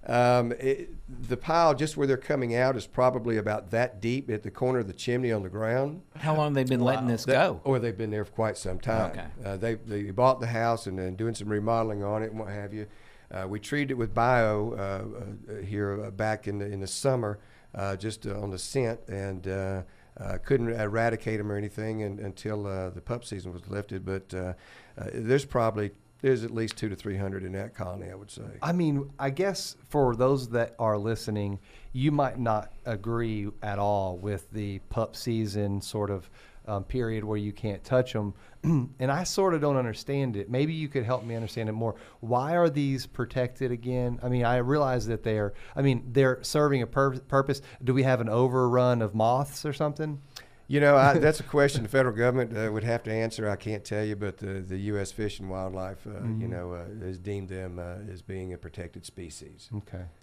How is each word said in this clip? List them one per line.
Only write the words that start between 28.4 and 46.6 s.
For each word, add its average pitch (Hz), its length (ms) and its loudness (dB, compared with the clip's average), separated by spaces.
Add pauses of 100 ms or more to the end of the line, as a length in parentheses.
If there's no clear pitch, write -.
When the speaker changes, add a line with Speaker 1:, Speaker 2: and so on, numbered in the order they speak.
Speaker 3:
I 160 120 0
mean, 147 460 2
I 139 100 0
guess 180 480 -2 (100)
for 131 280 4
those 127 340 4
that 117 300 0
are 110 180 2
listening, 104 640 -2 (340)
you 131 180 2
might 135 280 0
not 110 340 0 (120)
agree 113 600 -2 (140)
at 104 180 -4
all 98 380 0
with 98 340 -4
the 101 280 -4 (100)
pup - 260 -2
season 104 640 0
sort 101 300 -4
of, 95 200 -4 (380)
um, 101 160 -4
period 113 400 -2
where 107 140 -2
you 104 160 -4
can't 104 300 -6
touch 127 320 2
'em. 101 180 -2 (280)
<clears throat> 147 380 2
And 127 100 0
I 151 140 0
sort 190 300 2
of 156 80 2
don't 143 160 2
understand 127 580 -2
it. 101 140 -4
Maybe 143 240 2
you 156 160 -4
could 135 160 -2
help 120 180 0
me 117 120 -6
understand 113 340 -4
it - 20 -2
more. 110 240 -2 (240)
Why 127 380 0
are 170 120 6
these 139 360 0
protected 123 640 -2
again? 123 500 -2
I 127 60 -2
mean, 123 160 2
I 120 140 4
realize 127 500 2
that 110 160 -2
they're, 107 300 2 (240)
I 139 40 0
mean, 135 300 4
they're 131 320 6
serving 147 380 4